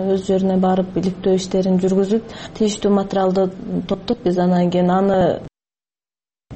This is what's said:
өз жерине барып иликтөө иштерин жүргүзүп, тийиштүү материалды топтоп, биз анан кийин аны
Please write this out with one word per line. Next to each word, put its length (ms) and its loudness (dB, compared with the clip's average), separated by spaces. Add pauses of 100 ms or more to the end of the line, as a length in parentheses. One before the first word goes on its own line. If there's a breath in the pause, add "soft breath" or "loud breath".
(140)
өз 120 -4
жерине 320 2
барып 380 0
иликтөө 420 0
иштерин 400 0
жүргүзүп, 560 0 (240 loud breath)
тийиштүү 320 0
материалды 560 2 (420)
топтоп, 360 -4
биз 140 0
анан 320 2
кийин 200 2
аны 300 2 (1300)